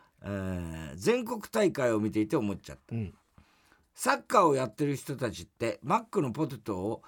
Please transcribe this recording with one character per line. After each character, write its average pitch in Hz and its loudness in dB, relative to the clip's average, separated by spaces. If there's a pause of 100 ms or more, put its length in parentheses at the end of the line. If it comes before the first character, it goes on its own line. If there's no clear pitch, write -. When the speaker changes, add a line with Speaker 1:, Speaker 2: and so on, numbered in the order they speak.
(220)
Speaker 1:
え - -12
ー、 87 -6
全 220 2
国 226 -6
大 208 2
会 123 2
を 107 2
見 107 0
て 107 0
い 107 2
て 160 0
思 104 0
っ 87 -4
ち - -14
ゃ - -12
っ - -20
た。 113 -8
Speaker 2:
う - -2
ん。 101 -6 (800)
Speaker 1:
サ 262 0
ッ 240 -8
カ 208 8
ー 165 8
を 139 6
や 131 2
っ 110 -8
て 147 -2
る 143 0
人 131 -8
た 113 -2
ち 85 -12
っ - -16
て、 - -4
マ 185 2
ッ - 0
ク 202 -2
の 123 -2
ポ 151 -2
テ 113 -10
ト 104 -4
を 104 -4